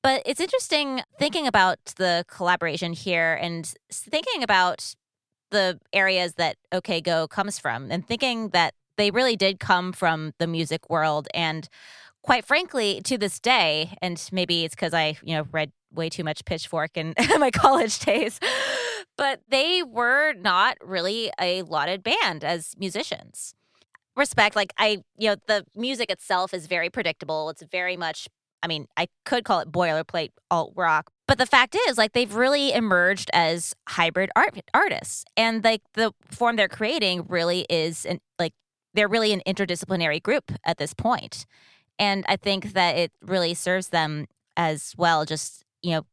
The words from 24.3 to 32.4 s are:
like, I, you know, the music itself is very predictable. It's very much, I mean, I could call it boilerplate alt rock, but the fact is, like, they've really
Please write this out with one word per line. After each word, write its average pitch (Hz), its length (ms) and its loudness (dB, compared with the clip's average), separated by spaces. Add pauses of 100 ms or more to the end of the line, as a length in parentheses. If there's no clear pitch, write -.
like, 202 220 0
I, 208 260 2 (140)
you 214 120 2
know, 202 80 0 (100)
the 208 180 0 (100)
music 240 360 -4
itself 185 420 -2
is 165 140 -8
very 175 240 -2
predictable. 160 580 -4
It's 156 140 -14
very 180 340 -4
much, 165 320 -6 (320)
I 170 60 -4
mean, 160 180 -6 (100)
I 170 120 0 (180)
could 240 180 0
call 185 160 2
it 165 120 -6
boilerplate 165 580 -2 (220)
alt 170 240 0
rock, 160 360 0 (160)
but 254 120 4
the 254 80 2
fact 262 280 6 (120)
is, 247 100 0
like, 220 160 2
they've 240 180 0
really 269 420 2